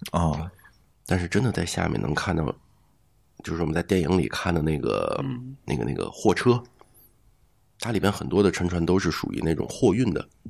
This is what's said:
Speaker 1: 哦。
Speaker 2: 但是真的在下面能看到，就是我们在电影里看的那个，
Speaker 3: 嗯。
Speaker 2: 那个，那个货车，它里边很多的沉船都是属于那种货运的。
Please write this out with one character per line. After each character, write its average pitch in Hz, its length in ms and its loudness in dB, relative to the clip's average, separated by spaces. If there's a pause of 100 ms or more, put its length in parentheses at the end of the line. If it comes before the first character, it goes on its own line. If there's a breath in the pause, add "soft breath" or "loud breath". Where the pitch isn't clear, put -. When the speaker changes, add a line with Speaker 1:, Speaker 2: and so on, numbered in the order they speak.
(120)
Speaker 1:
哦。 82 360 2 (640 soft breath)
Speaker 2:
但 95 80 2
是 87 80 -2
真 92 160 0
的 123 120 2
在 87 120 -2
下 85 220 -2
面 53 140 -2
能 69 120 -2
看 85 220 -2
到， 80 180 0 (880)
就 82 140 -8
是 82 60 -4
我 82 40 0
们 76 80 -2
在 85 80 0
电 95 200 2
影 85 160 2
里 85 100 2
看 - 260 -2
的 82 80 2
那 78 160 0
个， 50 460 -2
Speaker 3:
嗯。 131 400 -8
Speaker 2:
那 - 140 -4
个， - 80 -2
那 67 80 -2
个 - 180 -4
货 101 220 2
车， 120 280 2 (1160)
它 117 140 -4
里 101 60 0
边 95 120 4
很 78 160 -6
多 87 160 4
的 92 80 6
沉 90 160 0
船 87 180 0
都 90 140 4
是 90 100 0
属 - 220 -4
于 - 100 -6
那 80 140 0
种 - 140 -2
货 104 240 4
运 113 200 2
的。 - 140 -4 (220)